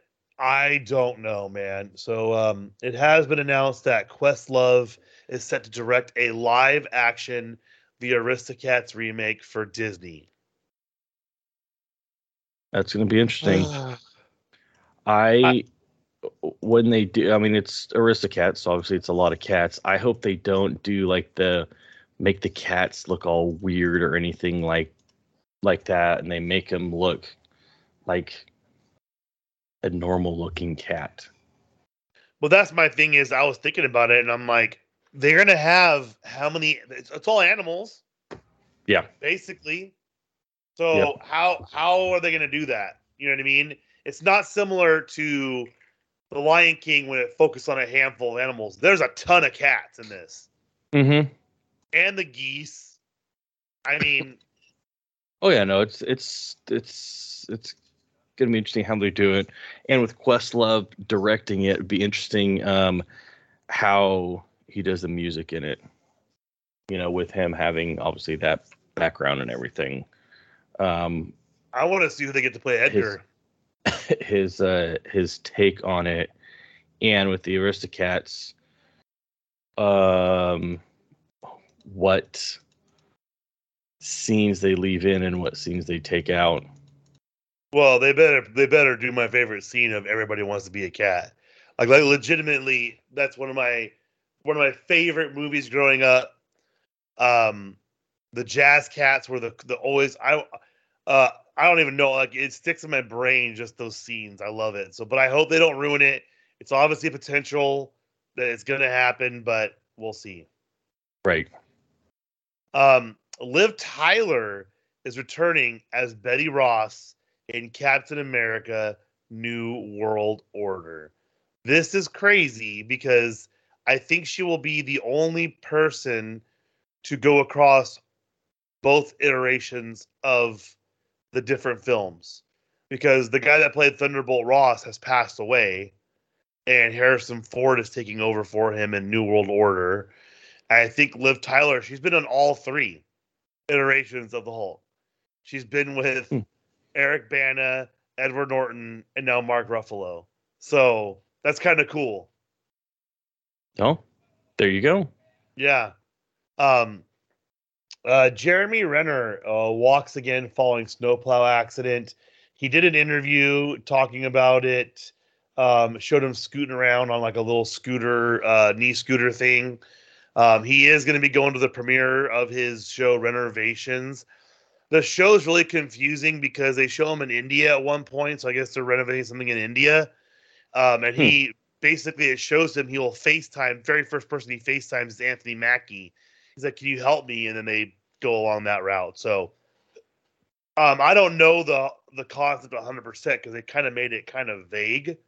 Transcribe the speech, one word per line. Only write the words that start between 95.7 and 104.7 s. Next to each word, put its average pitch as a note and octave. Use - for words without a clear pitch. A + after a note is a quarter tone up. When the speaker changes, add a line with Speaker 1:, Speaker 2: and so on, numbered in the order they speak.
Speaker 1:
up. C3
Um, A2
the A#2+
Jazz C#3+
Cats C3+
were B2+
the, A#2
the B2
always, C#3
I, C#3+
uh, C3+
I D#3
don't E3+
even C#3
know, C#3
like, C3
it C3
sticks -
in D#3
my C#3
brain, A#2+
just A2+
those A2+
scenes. G#2+
I G2+
love A2